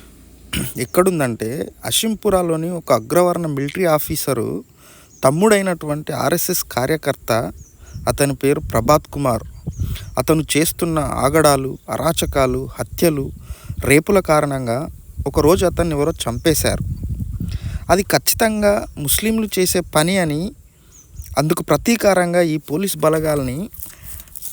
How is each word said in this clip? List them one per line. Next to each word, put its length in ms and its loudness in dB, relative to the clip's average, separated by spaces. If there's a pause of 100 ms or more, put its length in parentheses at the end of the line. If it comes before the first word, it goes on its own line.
(760)
ఎక్కడుందంటే, 960 0 (120)
అషింపురాలోని 840 0
ఒక 220 -2
అగ్రవర్ణ 540 2
మిలిటరీ 380 -2
ఆఫీసరు 800 0 (600)
తమ్ముడైనటువంటి 880 2
ఆర్ఎస్ఎస్ 520 -2
కార్యకర్త, 880 -2 (560)
అతని 260 0
పేరు 260 0
ప్రభాత్ 460 2
కుమార్. 360 -2 (760)
అతను 260 2 (120)
చేస్తున్న 420 0
ఆగడాలు, 800 2 (120)
అరాచకాలు, 800 0 (100)
హత్యలు, 520 0 (540)
రేపుల 360 4
కారణంగా 680 0 (380)
ఒకరోజు 400 4
అతన్ని 280 0
ఎవరో 180 0
చంపేశారు. 720 0 (1080)
అది 120 4
ఖచ్చితంగా 840 0 (120)
ముస్లింలు 500 0 (100)
చేసే 220 2
పని 380 2
అని, 340 -2 (840)
అందుకు 240 2
ప్రతీకారంగా 800 2
ఈ 160 2
పోలీస్ 400 -4
బలగాల్ని 760 0 (840)